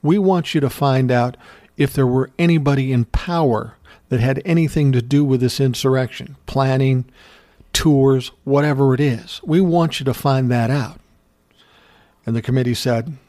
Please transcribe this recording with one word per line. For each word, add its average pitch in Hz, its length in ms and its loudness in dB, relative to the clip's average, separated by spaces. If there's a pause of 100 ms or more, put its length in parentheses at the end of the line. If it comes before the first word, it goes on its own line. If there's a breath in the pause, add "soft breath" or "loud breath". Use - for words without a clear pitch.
"We 170 160 2
want 185 340 0
you 160 80 0
to 135 80 0
find 131 420 0
out 123 260 0 (380 loud breath)
if 139 180 -2
there 139 120 0
were 127 320 0
anybody 143 540 2
in 120 140 2
power 127 680 -2 (340 loud breath)
that 127 100 0
had 135 260 -2
anything 160 460 2
to 123 100 2
do 143 240 2
with 131 160 0
this 123 180 -2
insurrection, 131 760 -2 (100)
planning, 131 600 0 (680 soft breath)
tours, 135 580 2 (120)
whatever 139 500 2
it 123 60 -2
is. 127 440 -2
We 160 160 0
want 170 400 0
you 143 60 -8
to 131 80 0
find 131 380 0
that 117 180 0
out." 131 300 -4 (1300 soft breath)
And 113 100 -4
the 117 80 -2
committee 123 320 -2
said 123 420 -4 (120)